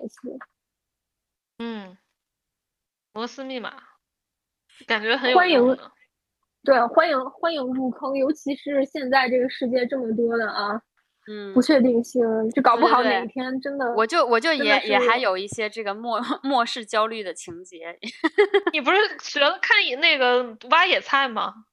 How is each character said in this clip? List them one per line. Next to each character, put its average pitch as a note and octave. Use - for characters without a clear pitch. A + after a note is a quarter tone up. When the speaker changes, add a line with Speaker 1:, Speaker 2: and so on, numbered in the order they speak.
Speaker 1:
系？ -
Speaker 2:
嗯。 A3+
嗯。 F#3
摩 A3
斯 B3+
密 C4
码， C4
感 A3
觉 A3
很 B3+
有 F4+
用 C#4
呢。 C4
Speaker 1:
欢 -
迎， -
对， B3+
欢 D#4+
迎， C4
欢 E4+
迎 D4
入 C4
坑， C#4
尤 C4+
其 C#4+
是 C#4
现 C4+
在 B3+
这 B3+
个 B3
世 B3+
界 B3
这 C#4
么 A#3
多 A#3
的 A3
啊， G#3
Speaker 3:
嗯。 G#3
Speaker 1:
不 B3
确 C#4
定 A#3+
性， A#3+
就 C#4
搞 B3
不 C4
好 B3+
Speaker 3:
对， A3
对， -
对。 G3
Speaker 1:
哪 G3
天 B3+
真 C#4
的 B3
Speaker 3:
我 A3+
就， D#4
我 A#3
就 E4
也， D4+
Speaker 1:
真 A#3
的 G#3
是 G#3
Speaker 3:
也 G#3
还 A#3
有 G#3
一 G3+
些 G#3+
这 A3
个 G3+
末-， A3+
<laughs> -
末 C4+
世 A#3
焦 G#3+
虑 A3+
的 F#3
情 F3
节。 E3+
<laughs> F#4+
Speaker 2:
你 D#4
不 C4
是 F4+
学 -
了 D#4
看 G#4
野， C4
那 D#4
个 B3
挖 E4+
野 E4+
菜 C#4
吗？ G3+